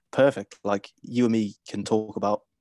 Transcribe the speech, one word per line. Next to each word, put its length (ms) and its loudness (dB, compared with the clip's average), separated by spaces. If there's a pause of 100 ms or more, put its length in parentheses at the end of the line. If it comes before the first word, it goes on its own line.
(120)
perfect. 540 0
Like, 240 -2 (120)
you 220 0
and 80 4
me 240 0 (140)
can 160 -8
talk 320 -2
about 240 -2 (200)